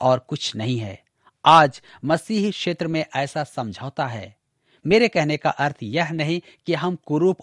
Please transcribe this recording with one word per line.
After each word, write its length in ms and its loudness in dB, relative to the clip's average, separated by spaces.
और 180 2
कुछ 380 -8
नहीं 220 -4
है। 240 -10
आज 380 8
मसीही 460 0
क्षेत्र 360 -4
में 200 -4
ऐसा 280 -4
समझौता 640 -8
है। 300 -12
मेरे 220 4
कहने 280 0
का 140 -2
अर्थ 320 -2
यह 280 -4
नहीं 300 -4
कि 80 0
हम 220 -2
कुरूप 360 0